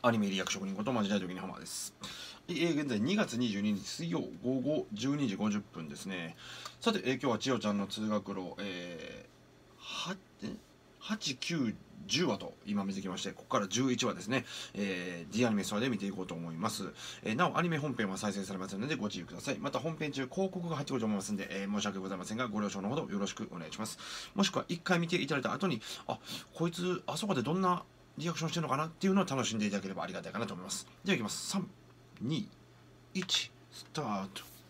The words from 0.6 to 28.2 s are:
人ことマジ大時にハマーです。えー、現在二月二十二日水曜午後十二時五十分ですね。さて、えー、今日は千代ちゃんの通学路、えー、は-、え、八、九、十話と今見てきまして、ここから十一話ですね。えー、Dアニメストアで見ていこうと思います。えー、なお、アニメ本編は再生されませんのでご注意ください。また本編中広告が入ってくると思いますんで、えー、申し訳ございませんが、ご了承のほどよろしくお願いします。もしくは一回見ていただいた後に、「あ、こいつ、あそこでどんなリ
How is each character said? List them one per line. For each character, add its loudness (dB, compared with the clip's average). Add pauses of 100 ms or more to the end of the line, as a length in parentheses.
人 -2
こ -2
と 2
マ 4
ジ 2
大 6
時 -2
に -6
ハ -6
マ -6
ー -10
で -12
す。 -8 (540)
え -2
ー、 4
現 0
在 2
二 4
月 2
二 4
十 0
二 4
日 -2
水 -4
曜 2 (200)
午 2
後 2
十 2
二 2
時 2
五 2
十 2 (140)
分 -8
で -10
す -10
ね。 -6 (420)
さ 4
て、 0
え 2
ー、 4
今 -4
日 -2
は 4
千 0
代 4
ち 0
ゃ 4
ん 2
の 0
通 -2
学 0
路、 -6
え -8 (520)
ー、 -6
は-、 -2 (300)
え、 -4 (440)
八、 -2
九、 0 (320)
十 4
話 2
と -8 (120)
今 2
見 0
て -4
き -4
ま -2
し -4
て、 -2
こ -14
こ 2
か 6
ら 0
十 2
一 2
話 2
で -10
す -6
ね。 2 (300)
え -2
ー、 -10
D 6
ア 6
ニ 4
メ 4
ス -2
ト -2
ア 2
で 2
見 0
て -2
い 0
こ -4
う -6
と -6
思 -6
い -6
ま 0
す。 -4 (320)
え 0
ー、 2
な 4
お、 2
ア 4
ニ 2
メ 2
本 0
編 2
は -2
再 0
生 -4
さ -6
れ -4
ま -4
せ -6
ん -2
の -2
で 0
ご -2
注 -4
意 -8
く -12
だ -10
さ -4
い。 -2
ま -4
た -2
本 -2
編 -2
中 -2
広 0
告 -4
が -2
入 -2
っ -2
て -2
く 0
る 2
と 2
思 4
い 2
ま -2
す -4
ん 0
で、 -4
え -2
ー、 -2
申 2
し -2
訳 -2
ご -4
ざ -2
い -6
ま -6
せ -4
ん -2
が、 0
ご 0
了 0
承 -4
の 0
ほ 0
ど 0
よ -2
ろ 2
し -4
く -6
お -8
願 -6
い -10
し -10
ま -2
す。 -8 (340)
も 6
し 6
く 0
は 0
一 -2
回 6
見 4
て 2
い 0
た 2
だ 4
い -6
た 2
後 2
に、 2 (280)
「あ、 0 (380)
こ 2
い 2
つ、 0
あ -2
そ -2
こ 4
で 4
ど 2
ん 4
な 4 (340)
リ -2